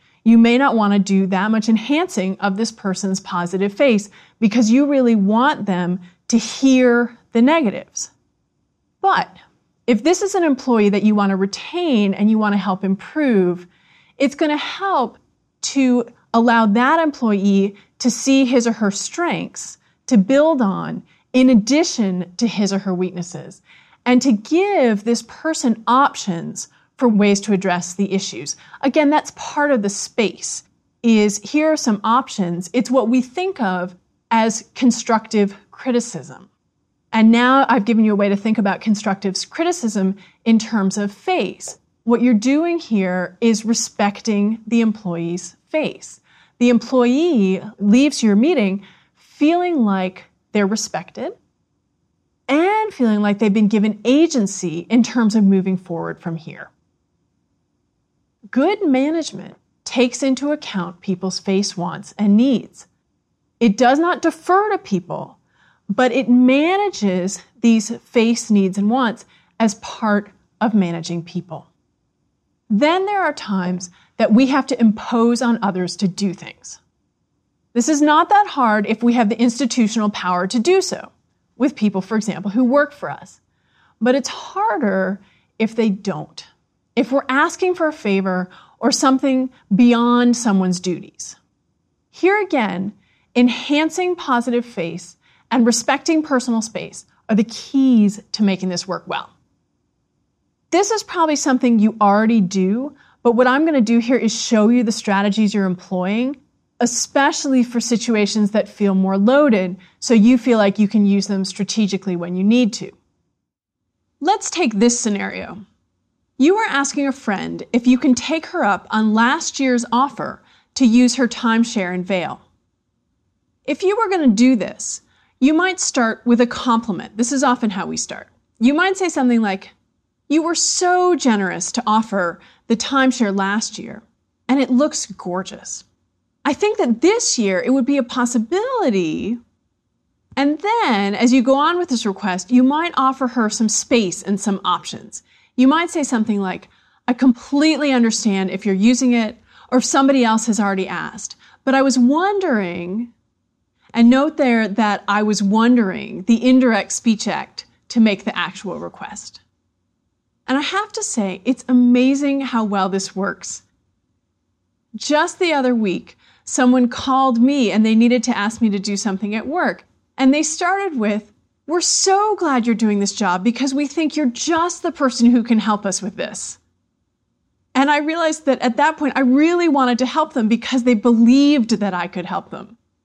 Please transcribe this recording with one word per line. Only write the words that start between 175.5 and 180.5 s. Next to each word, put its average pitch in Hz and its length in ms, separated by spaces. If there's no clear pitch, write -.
help 208 260
us 190 160
with - 160
this." - 420
And 269 160
I 294 80
realized 311 480
that 262 160
at 240 160
that 302 180
point, 277 200
I 254 40
really 320 480
wanted 254 300
to 254 80
help 311 260
them 220 160
because 233 360